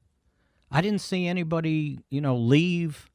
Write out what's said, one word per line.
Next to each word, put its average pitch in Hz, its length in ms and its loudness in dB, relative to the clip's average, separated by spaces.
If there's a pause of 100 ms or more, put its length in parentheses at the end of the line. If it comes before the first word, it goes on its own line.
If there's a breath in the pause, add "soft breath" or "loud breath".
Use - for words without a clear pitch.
(720)
I 139 100 0
didn't 202 200 0
see 180 260 -2
anybody, 160 760 -2 (100)
you 135 100 -2
know, 135 160 0
leave. 156 800 2